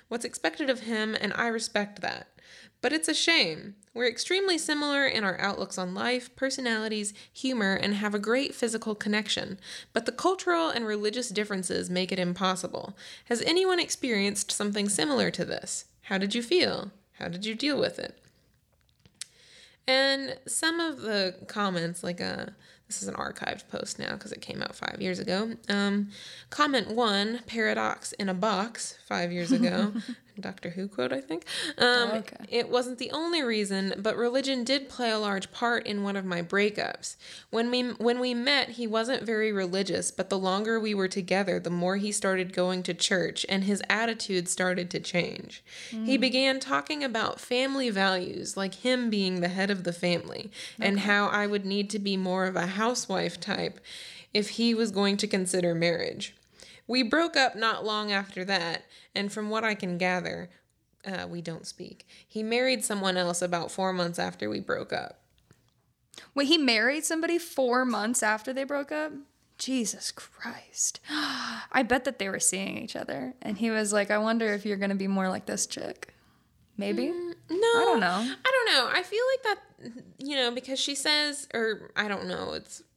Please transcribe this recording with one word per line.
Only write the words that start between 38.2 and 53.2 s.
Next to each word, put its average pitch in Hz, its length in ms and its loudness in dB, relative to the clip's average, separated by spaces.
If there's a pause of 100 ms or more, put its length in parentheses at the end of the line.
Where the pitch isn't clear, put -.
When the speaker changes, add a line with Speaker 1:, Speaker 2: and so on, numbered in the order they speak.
Speaker 1:
met, 247 380 2
he 233 160 -4
wasn't 220 360 0
very 220 280 2
religious, 190 600 0
but - 180 -2
the 196 100 2
longer 208 400 2
we 214 140 0
were 196 140 2
together, 185 520 0
the 170 100 -4
more 175 280 2
he 208 140 -2
started 190 420 0
going 180 300 0
to 175 100 -2
church, 175 540 0
and 190 160 2
his 196 260 2
attitude 208 600 0
started 180 420 0
to - 80 -2
change. - 640 -4 (260)
He 226 280 2
Speaker 2:
Mm. 220 40 2
Speaker 1:
began 262 380 4
talking 277 440 -2
about 226 360 0
family 262 500 0
values, 190 680 0
like 196 180 -2
him 247 340 2
being 190 300 2
the 175 100 4
head 190 220 0
of 185 120 -2
the 175 100 0
family, 175 580 -2 (280)
and 196 180 2
Speaker 2:
Okay. 196 100 0
Speaker 1:
how 202 200 6
I 208 200 2
would 202 180 0
need 196 260 0
to 208 80 -2
be 196 180 0
more 185 280 2
of 185 100 0
a 175 120 2
housewife 196 720 -2